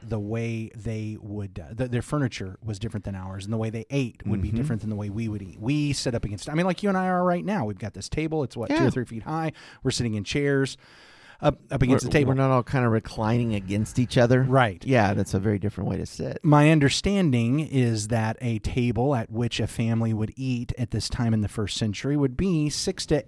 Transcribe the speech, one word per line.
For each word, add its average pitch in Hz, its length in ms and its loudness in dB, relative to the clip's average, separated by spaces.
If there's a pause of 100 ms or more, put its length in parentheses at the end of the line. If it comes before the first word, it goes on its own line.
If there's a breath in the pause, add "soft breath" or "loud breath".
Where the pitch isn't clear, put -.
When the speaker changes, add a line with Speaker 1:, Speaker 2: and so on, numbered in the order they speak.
Speaker 1:
the 110 100 -4
way 110 540 -6
they 107 480 -6
would, 101 400 -10
uh, 85 140 -16
th-, 127 160 -4
their 123 100 0
furniture 113 640 -4
was 107 160 -6
different - 240 -6
than 101 100 -8
ours, 95 300 -10
and 101 100 -8
the 113 40 -2
way 110 120 -2
they 110 200 -8
ate 139 360 -4
would 107 160 -2
be 85 60 0
Speaker 2:
Mm-hmm. 107 100 -2
Speaker 1:
different 123 240 -2
than 110 80 -6
the 107 60 -4
way 104 140 -4
we 113 180 -4
would 107 140 -6
eat. 92 180 -14
We 143 320 0
sit 131 240 -2
up 117 80 -2
against, 104 260 -8
I 147 40 -6
mean, 170 120 0
like 180 160 -2
you 202 60 0
and 190 100 2
I 185 100 0
are 180 180 2
right 175 180 2
now. 180 220 -2
We've 104 120 -6
got 104 160 -8
this 101 140 -10
table. 156 360 -2
It's, - 120 -8
what, 117 160 -4
Speaker 2:
Yeah. 311 80 2
Speaker 1:
two 339 80 4
or 214 40 4
three 123 140 -4
feet 113 180 -10
high. 156 280 -4 (320 loud breath)
We're 131 80 2
sitting 117 240 -2
in 104 80 -2
chairs 139 540 0 (600 loud breath)
up, 143 200 0 (120)
up 127 120 -2
against 127 220 6
Speaker 2:
We're, 123 40 -4
Speaker 1:
the - 40 4
table. 139 160 6
Speaker 2:
we're 131 60 2
not 135 160 4
all 127 120 6
kinda 131 260 2
reclining 113 680 0
against 101 440 -2
each 123 180 0
other. 123 260 6
Speaker 1:
Right. 123 420 2
Speaker 2:
Yeah, 110 300 4
that's 101 200 0
a 98 40 0
very 104 200 2
different 104 300 -4
way 95 80 -2
to 82 100 -6
sit. - 360 -8
Speaker 1:
My 147 280 8
understanding 147 880 4
is 120 500 0
that 110 320 0
a 117 180 -2
table 120 560 0
at 113 160 -4
which 113 280 -2
a 113 80 0
family 113 460 0
would 107 220 -2
eat 123 440 -4
at 120 120 -4
this 107 180 -2
time 117 240 0
in 110 80 2
the 101 60 0
first - 300 -4
century 123 400 -2
would 131 200 0
be 165 340 0
six - 360 -4
to 147 200 2